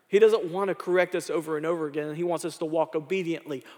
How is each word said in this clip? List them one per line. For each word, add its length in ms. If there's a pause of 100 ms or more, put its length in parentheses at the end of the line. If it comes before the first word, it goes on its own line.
He 100
doesn't 260
wanna 300
correct 400
us 160
over 260
and 80
over 220
again. 280
He 80
wants 220
us 140
to 60
walk 300
obediently 680 (140)